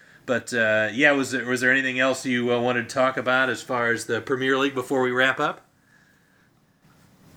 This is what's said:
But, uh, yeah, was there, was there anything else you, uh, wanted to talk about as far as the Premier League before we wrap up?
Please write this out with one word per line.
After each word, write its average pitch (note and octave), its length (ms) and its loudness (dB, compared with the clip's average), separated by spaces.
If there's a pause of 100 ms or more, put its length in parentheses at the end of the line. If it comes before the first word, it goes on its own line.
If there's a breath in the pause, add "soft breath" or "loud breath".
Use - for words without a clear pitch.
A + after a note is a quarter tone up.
(260 loud breath)
But, B2 280 -4
uh, G#2+ 380 2
yeah, C#3+ 200 2
was C3 200 0
there, B2 140 -4
was B2 160 -2
there B2+ 100 4
anything C3 280 0
else C3 260 0
you, B2 280 0
uh, A#2+ 60 0
wanted A#2+ 300 -2
to - 40 -12
talk C3 220 2
about B2+ 340 2
as A2+ 120 -4
far A#2+ 300 -2
as A2+ 140 -2
the A2 160 -2
Premier C3 360 0
League C3+ 180 0
before C3 260 -2
we B2+ 100 0
wrap C3 280 0
up? D#3 220 -4 (1800 soft breath)